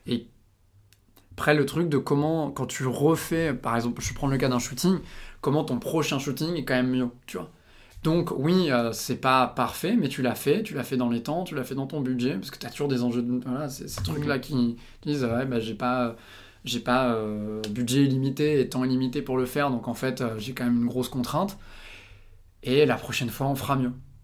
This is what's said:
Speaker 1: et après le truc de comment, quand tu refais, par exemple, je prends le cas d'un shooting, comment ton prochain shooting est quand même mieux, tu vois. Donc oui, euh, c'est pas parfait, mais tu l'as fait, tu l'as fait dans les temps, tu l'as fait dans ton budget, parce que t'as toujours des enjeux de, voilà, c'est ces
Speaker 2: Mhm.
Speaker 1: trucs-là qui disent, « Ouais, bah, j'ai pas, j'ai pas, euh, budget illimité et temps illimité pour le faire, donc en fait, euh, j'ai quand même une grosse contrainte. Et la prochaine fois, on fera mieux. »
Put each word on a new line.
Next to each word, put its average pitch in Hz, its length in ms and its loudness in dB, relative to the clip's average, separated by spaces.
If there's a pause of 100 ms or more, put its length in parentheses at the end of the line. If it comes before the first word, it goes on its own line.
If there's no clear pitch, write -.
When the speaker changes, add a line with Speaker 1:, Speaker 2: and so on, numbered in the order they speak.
Speaker 1:
et 120 220 -4 (1040)
après - 220 2
le 143 120 4
truc 165 220 0
de 143 100 2
comment, 151 520 0
quand 135 160 -4
tu - 200 -6
refais, 156 680 2
par 117 240 -2
exemple, 117 260 -2
je - 120 -4
prends - 120 -2
le 135 120 2
cas 135 100 2
d'un 127 100 2
shooting, 143 400 0 (420)
comment 147 240 2
ton 123 140 -2
prochain 143 400 0
shooting 143 380 -2
est 139 80 -4
quand 131 100 0
même 127 160 2
mieux, 127 180 2 (180)
tu - 100 -12
vois. 87 140 -8 (520)
Donc 165 340 2
oui, 165 340 4
euh, 117 220 2
c'est 110 240 -4
pas 131 300 4
parfait, 135 500 0
mais 165 120 4
tu 135 140 -4
l'as 120 120 2
fait, 160 280 2
tu 208 120 -8
l'as 143 100 -4
fait 139 120 -2
dans 123 140 2
les 117 120 0
temps, 160 220 -2
tu 170 100 -8
l'as 135 100 -4
fait 131 100 -8
dans 135 120 -2
ton 147 140 -4
budget, 127 340 0
parce - 160 -6
que - 80 -14
t'as 120 120 -10
toujours 147 180 -2
des 127 140 2
enjeux 123 200 2
de, 123 240 0
voilà, 135 220 -4
c'est 139 200 -10
ces - 120 -8
Speaker 2:
Mhm. - 60 -2
Speaker 1:
trucs-là 147 320 0
qui 123 380 0 (260)
disent, « 147 280 0
Ouais, 120 140 0
bah, 120 160 0
j'ai 110 140 -4
pas, 123 420 0 (480)
j'ai 117 160 -2
pas, 127 320 4
euh, 107 480 -2 (100)
budget 123 340 4
illimité 139 540 2
et 127 120 4
temps 127 140 0
illimité 131 360 2
pour 127 160 -2
le 127 80 2
faire, 143 260 0
donc 120 180 -2
en 117 60 -4
fait, 127 280 -2
euh, 110 160 -2
j'ai 110 160 -8
quand 127 100 -4
même 120 180 4
une 120 60 2
grosse 123 220 -2
contrainte. 147 480 -2 (1040)
Et 139 240 6
la 127 100 2
prochaine - 320 -4
fois, 131 200 -4
on 139 80 0
fera 139 200 0
mieux. » 127 160 0 (320)